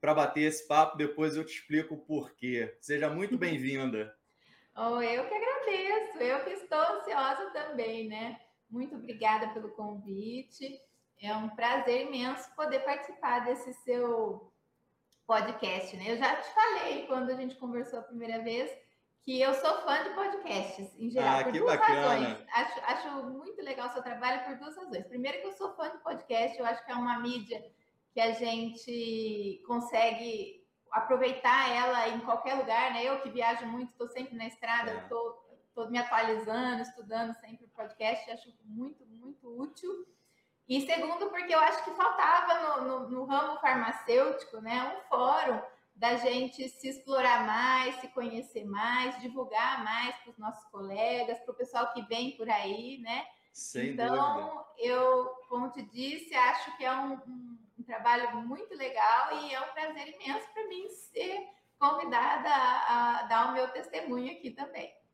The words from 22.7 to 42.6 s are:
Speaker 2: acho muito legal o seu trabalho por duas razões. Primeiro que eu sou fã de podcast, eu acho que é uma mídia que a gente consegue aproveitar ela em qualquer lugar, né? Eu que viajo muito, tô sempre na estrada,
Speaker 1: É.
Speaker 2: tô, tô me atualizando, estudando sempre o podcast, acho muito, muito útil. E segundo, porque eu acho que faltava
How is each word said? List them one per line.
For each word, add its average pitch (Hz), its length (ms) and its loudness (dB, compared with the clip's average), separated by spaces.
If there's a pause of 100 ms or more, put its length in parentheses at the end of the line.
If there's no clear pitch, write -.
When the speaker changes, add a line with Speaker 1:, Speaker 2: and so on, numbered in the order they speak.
Speaker 2:
acho 277 460 -4
muito 330 320 -12
legal 254 260 -6
o - 40 -8
seu 254 100 -6
trabalho 254 420 -2
por 262 120 -8
duas 302 200 -14
razões. 262 300 -8
Primeiro 254 340 -4
que 392 60 -8
eu 392 60 -6
sou - 220 -6
fã 311 160 -4
de 311 80 -12
podcast, 240 600 -2
eu 247 60 -2
acho 233 200 -2
que 254 60 -12
é 247 40 -6
uma 240 260 0
mídia 233 420 -6 (500)
que 233 80 -2
a 226 120 4
gente 226 1300 -4
consegue 226 1000 0 (260)
aproveitar 254 800 4
ela 240 380 2
em 226 120 -2
qualquer 240 340 0
lugar, 247 380 2
né? 233 120 -2
Eu 269 160 0
que 269 100 -6
viajo 233 360 0
muito, 240 300 -6
tô 240 120 -6
sempre 254 280 -10
na 226 120 -6
estrada, 233 420 -2
Speaker 1:
É. 220 180 -6
Speaker 2:
tô, 233 280 -4 (360)
tô 226 160 -6
me 240 100 0
atualizando, 226 840 0
estudando 226 520 -6
sempre 226 320 -20
o - 100 -20
podcast, 220 560 -2
acho 233 200 -14 (120)
muito, 247 420 -10
muito 247 400 -18 (160)
útil. 359 440 -10 (600)
E 262 120 2
segundo, 330 500 -2
porque 349 240 -2
eu 311 40 8
acho - 260 4
que - 60 -6
faltava 330 880 4